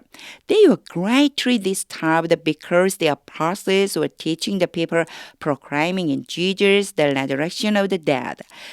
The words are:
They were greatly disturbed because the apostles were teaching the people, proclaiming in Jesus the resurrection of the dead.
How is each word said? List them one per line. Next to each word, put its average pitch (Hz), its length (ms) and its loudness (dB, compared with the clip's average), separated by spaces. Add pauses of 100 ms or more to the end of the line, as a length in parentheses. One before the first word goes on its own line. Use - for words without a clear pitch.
(460)
They 415 200 6
were 220 220 6
greatly 247 720 0
disturbed 165 840 0
because 180 520 0
the 160 120 0
apostles 190 880 -2
were 151 120 -2
teaching 165 500 -6
the 175 100 0
people, 165 360 -2 (340)
proclaiming 156 720 -2
in 135 160 -4
Jesus 196 640 0
the 147 200 2
resurrection 143 640 -2
of 202 120 0
the 190 100 -2
dead. 127 440 -4 (300)